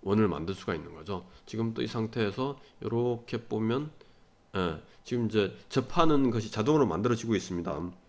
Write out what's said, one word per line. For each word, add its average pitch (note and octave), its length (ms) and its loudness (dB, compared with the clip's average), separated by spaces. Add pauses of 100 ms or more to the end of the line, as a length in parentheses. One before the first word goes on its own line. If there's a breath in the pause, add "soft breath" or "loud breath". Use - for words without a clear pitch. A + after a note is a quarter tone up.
원을 G#2 240 4
만들 E2 260 -2
수가 F#2 220 -4
있는 D2 180 -10
거죠. F2 320 -10 (200 loud breath)
지금 A2+ 280 -4
또 A#2 80 -4
이 A#2+ 60 -2
상태에서 A#2 720 -4 (240 loud breath)
요렇게 A#2 640 -2
보면, A#2 460 -2 (640 soft breath)
예, F2 260 -2 (220 soft breath)
지금 A#2+ 220 -2
이제 G#2+ 320 2 (120)
접하는 C#3 600 4
것이 A2 220 -2
자동으로 C#3 340 4
만들어지고 A2+ 500 0
있습니다. F2 560 -2 (180)